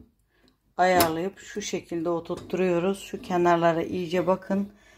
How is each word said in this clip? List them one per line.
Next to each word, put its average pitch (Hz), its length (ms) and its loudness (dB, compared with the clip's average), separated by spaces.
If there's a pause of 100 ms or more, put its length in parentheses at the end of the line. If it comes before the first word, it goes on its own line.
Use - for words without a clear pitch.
(760)
ayarlayıp 180 640 2
şu - 240 -12
şekilde 170 460 -6
oturtturuyoruz. 175 920 -2
Şu - 220 -12
kenarlara 170 600 2
iyice 180 440 -2
bakın. 196 460 -2 (260)